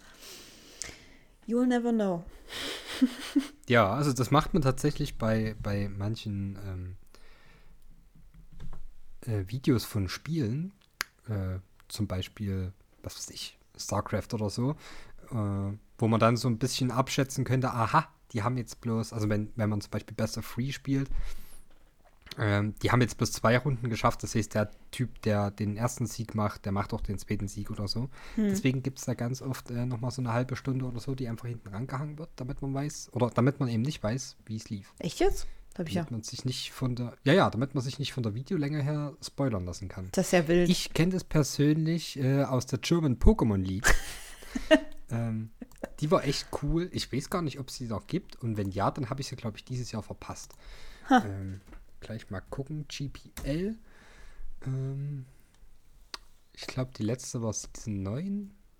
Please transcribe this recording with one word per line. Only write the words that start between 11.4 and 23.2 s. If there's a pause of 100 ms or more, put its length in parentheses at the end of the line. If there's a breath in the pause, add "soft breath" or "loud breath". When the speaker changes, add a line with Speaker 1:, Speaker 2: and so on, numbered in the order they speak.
Speaker 2:
zum
Beispiel, (320)
was
weiß
ich, (200)
StarCraft
oder
so, (600 loud breath)
äh, (240)
wo
man
dann
so
ein
bisschen
abschätzen
könnte,
aha, (260)
die
haben
jetzt
bloß,
also
wenn,
wenn
man
zum
Beispiel
Best
of
Three
spielt, (1300 loud breath)
ähm,
die
haben
jetzt
bloß